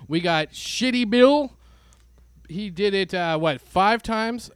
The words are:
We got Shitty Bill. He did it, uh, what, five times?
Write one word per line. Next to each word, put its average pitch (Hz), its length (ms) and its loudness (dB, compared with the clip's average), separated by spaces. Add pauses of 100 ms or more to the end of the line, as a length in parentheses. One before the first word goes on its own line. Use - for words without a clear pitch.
We 160 120 -2
got 160 320 0
Shitty 247 580 -2
Bill. 262 440 4 (960)
He 196 200 -8
did 190 240 -2
it, 190 200 -2
uh, 170 260 -2
what, 156 220 -2
five 214 420 0
times? 226 520 -6